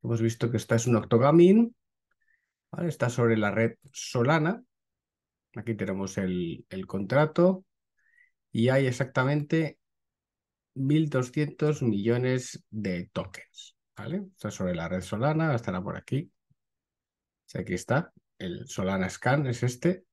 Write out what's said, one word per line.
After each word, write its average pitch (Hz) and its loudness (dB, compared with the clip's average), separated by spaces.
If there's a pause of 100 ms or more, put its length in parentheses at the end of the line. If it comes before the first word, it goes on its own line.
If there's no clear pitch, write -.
Hemos 117 -2
visto 117 0
que 117 -2
esta - 0
es 120 0
un 120 4
Octogaming, 170 6 (960)
¿vale? 165 -4
Está 127 -2
sobre 117 2
la 104 2
red 113 0 (160)
Solana. 156 0 (920)
Aquí 110 -6
tenemos 98 -6
el, 90 -4
el 95 -10
contrato 151 2 (880)
y 117 2
hay 135 4
exactamente 143 0 (920)
mil 147 0
doscientos 147 -2
millones 123 0
de 95 -6
tokens, - -12 (180)
¿vale? 170 -8 (100)
Está - -8
sobre 90 -4
la 85 -6
red 92 -4
Solana, 147 -2
estará 92 -4
por 92 -8
aquí. - -6 (1160)
Sí, - -14
aquí 92 -6
está, 127 -2 (260)
el - -10
Solana 95 -2
Scan 135 0
es 120 -2
este. 170 -2